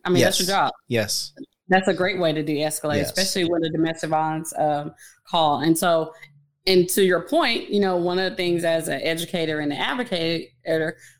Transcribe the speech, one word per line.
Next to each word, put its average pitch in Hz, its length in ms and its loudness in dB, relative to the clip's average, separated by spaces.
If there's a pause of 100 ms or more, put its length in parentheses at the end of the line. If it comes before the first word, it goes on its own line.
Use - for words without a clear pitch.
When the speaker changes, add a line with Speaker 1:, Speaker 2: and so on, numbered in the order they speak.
Speaker 1:
I 180 60 -2
mean, 180 120 4
that's - 180 2
your 185 80 -2
Speaker 2:
Yes. 196 80 0
Speaker 1:
job. 147 160 2 (160)
Speaker 2:
Yes. - 440 -2 (360)
Speaker 1:
That's 190 180 4
a 196 80 2
great 180 240 -2
way 165 140 2
to 151 100 -2
de-escalate, 151 540 -2
Speaker 2:
Yes. 147 160 -2
Speaker 1:
especially 190 360 -2
when 170 160 -2
a 160 60 -2
domestic 160 400 -2
violence, 160 480 -2
um, 151 360 -2 (300)
call. 151 360 2
And 160 180 4
so, 165 340 2 (540)
and 180 240 4
to 202 140 2
your 180 180 2
point, 277 480 0
you 208 100 0
know, 190 160 2
one 175 220 0
of 185 120 0
the 185 60 -12
things 175 280 0
as 165 240 0
an 135 140 -4
educator 165 580 -2
and 147 120 -2
an 143 80 -6
advocator, 165 1120 -2 (240)